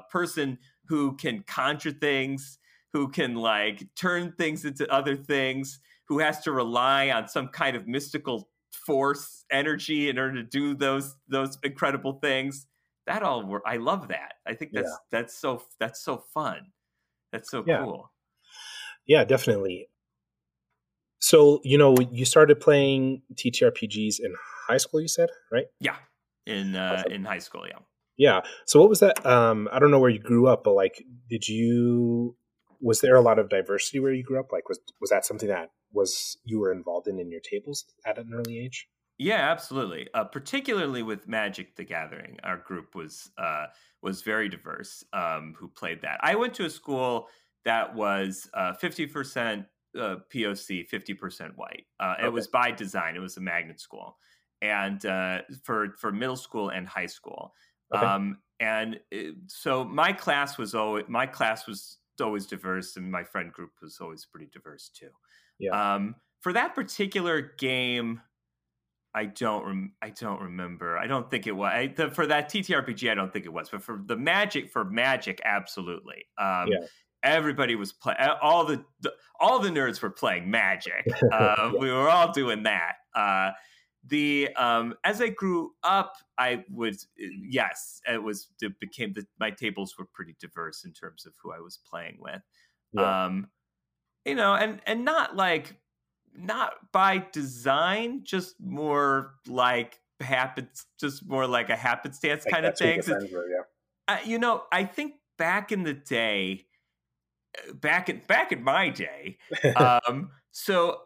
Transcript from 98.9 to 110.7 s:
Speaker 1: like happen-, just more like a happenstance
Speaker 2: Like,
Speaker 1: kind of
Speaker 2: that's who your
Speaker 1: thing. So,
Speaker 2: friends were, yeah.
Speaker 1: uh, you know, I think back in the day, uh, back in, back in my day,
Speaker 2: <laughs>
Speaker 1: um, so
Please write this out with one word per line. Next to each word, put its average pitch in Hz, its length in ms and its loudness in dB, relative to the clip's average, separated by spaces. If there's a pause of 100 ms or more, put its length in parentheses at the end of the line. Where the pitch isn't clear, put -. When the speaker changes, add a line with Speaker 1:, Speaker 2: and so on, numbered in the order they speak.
Speaker 1:
like 123 540 0 (200)
happen-, 131 500 -2 (280)
just 143 300 -6
more 135 180 0
like 123 220 0
a 113 80 0
happenstance 135 680 -2
Speaker 2:
Like, 113 80 0
Speaker 1:
kind 160 100 0
of 160 60 2
Speaker 2:
that's - 100 -6
who 170 60 2
your 160 80 2
Speaker 1:
thing. 170 80 -2
So, - 160 -2
Speaker 2:
friends 196 140 -10
were, 175 180 -8
yeah. - 640 -6
Speaker 1:
uh, - 100 -4
you 226 140 -4
know, 233 240 0 (100)
I 185 120 2
think 294 320 -8 (200)
back 185 360 0
in 196 100 -2
the 156 100 -2
day, 107 760 -2 (1000)
uh, - 60 -14
back 156 340 0
in, - 180 -6
back 269 240 2
in 135 120 -6
my 156 260 2
day, 73 480 -10 (220)
Speaker 2:
<laughs> 131 180 4
Speaker 1:
um, 123 540 4 (220)
so 175 540 0